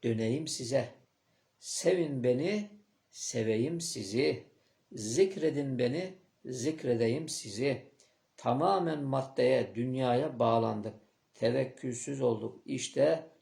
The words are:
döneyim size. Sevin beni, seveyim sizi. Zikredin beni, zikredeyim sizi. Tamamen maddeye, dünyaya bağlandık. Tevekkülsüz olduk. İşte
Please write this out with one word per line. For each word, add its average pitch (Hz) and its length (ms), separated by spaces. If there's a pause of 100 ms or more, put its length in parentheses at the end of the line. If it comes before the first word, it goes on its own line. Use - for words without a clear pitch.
döneyim 117 460
size. 127 460 (640)
Sevin 156 680
beni, 170 520 (420)
seveyim 117 640
sizi. 120 640 (480)
Zikredin 143 840
beni, 160 400 (260)
zikredeyim 127 840
sizi. 117 640 (440)
Tamamen 160 680
maddeye, 131 720
dünyaya 127 640
bağlandık. 113 560 (400)
Tevekkülsüz 131 840
olduk. 113 440
İşte - 680 (120)